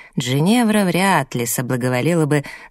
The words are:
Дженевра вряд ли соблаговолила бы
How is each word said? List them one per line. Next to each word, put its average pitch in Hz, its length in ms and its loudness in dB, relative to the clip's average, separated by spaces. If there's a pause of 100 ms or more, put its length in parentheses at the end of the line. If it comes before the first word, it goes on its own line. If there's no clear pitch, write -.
(180)
Дженевра 202 680 2
вряд 175 480 0
ли 120 140 -2
соблаговолила 127 800 0
бы 143 160 0 (280)